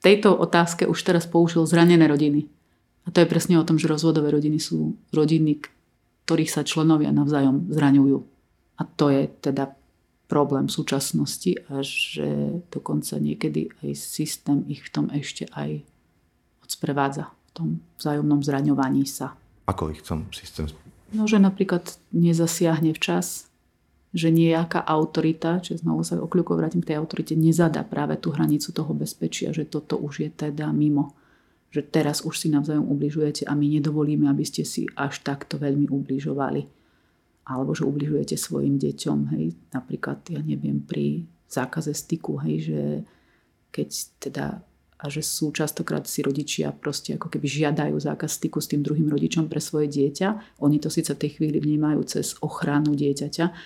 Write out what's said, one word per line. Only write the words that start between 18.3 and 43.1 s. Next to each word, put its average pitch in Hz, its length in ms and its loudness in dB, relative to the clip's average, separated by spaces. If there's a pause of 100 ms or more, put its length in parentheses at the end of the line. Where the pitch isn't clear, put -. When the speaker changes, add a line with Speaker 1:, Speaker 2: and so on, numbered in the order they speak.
Speaker 1:
zraňovaní 139 640 0
sa. - 240 -10 (320)
Speaker 2:
Ako 78 240 -2
ich - 160 -10
v - 20 -20
tom 78 220 -4
systém - 400 -10 (400)
Speaker 1:
No, 214 160 -2
že 214 160 6
napríklad 190 560 2 (160)
nezasiahne 165 800 4
včas, - 560 -4 (640)
že 165 160 2
nejaká 165 560 4
autorita, 160 720 2
čiže 170 240 -6
znovu 165 240 0
sa 170 160 -2
okľukou 175 320 2
vrátim 165 320 0
k 160 80 -2
tej 151 80 -2
autorite, 160 320 -4
nezadá 160 480 4
práve 147 400 -4
tú 170 80 -4
hranicu 151 400 0
toho 156 240 -4
bezpečia, 156 560 -4
že 160 160 -4
toto - 320 -4
už 143 240 -6
je 151 80 -4
teda 151 400 -6
mimo. 147 480 2 (560)
Že 151 160 -4
teraz 151 320 0
už - 160 -6
si 156 160 0
navzájom 147 320 2
ubližujete 147 640 -2
a 147 80 0
my 147 240 2
nedovolíme, 151 480 2
aby 143 160 2
ste - 160 -6
si - 320 -4
až 139 320 -6
takto 139 320 -6
veľmi 143 320 0
ubližovali. 139 800 -4 (800)
Alebo 135 240 -2
že 160 120 -2
ubližujete 147 520 -2
svojim 143 400 -2
deťom, 143 420 -2 (140)
hej, 160 240 -4 (160)
napríklad, - 560 -10
ja 151 120 -8
neviem, 147 440 -4
pri 147 400 -4 (240)
zákaze 143 480 -6
styku, 160 480 -6
hej, 156 160 -2
že 156 200 -4 (920)